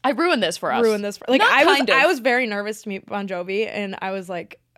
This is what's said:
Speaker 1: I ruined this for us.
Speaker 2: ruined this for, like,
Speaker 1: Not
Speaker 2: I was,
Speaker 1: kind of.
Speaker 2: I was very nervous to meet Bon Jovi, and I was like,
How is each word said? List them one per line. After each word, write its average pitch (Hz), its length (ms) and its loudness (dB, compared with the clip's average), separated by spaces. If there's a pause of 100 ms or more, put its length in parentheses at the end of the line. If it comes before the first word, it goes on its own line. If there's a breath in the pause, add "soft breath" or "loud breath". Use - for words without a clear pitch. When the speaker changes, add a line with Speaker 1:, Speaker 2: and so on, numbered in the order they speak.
Speaker 1:
I 262 60 2
ruined 294 320 0
this 175 140 -2
for 156 160 -2
us. 240 120 2
Speaker 2:
ruined 208 200 2
this 202 140 -6
for, - 100 -18
like, 254 120 4
Speaker 1:
Not 453 120 4
Speaker 2:
I 269 120 6
was, 294 140 6
Speaker 1:
kind 247 120 2
of. 254 60 4
Speaker 2:
I 269 100 4
was 339 140 2
very 247 260 0
nervous 208 360 -6
to - 60 -10
meet 190 180 -8
Bon 202 220 -6
Jovi, 190 400 -4
and 196 320 -8
I 190 120 -6
was 190 160 -8
like, 180 300 -10 (200)